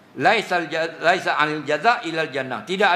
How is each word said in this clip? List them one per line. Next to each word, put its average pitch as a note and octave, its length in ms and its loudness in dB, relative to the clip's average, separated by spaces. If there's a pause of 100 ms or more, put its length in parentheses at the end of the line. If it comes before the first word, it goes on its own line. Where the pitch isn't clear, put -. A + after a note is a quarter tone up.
(180)
Laisal F3 480 2
ja-, D#3+ 320 -4
laisa E3 400 2
anil D3+ 240 0
jaza D3+ 400 2
ilal D#3+ 320 -4
jannah. A#2+ 320 -6
Tidak F#3+ 300 2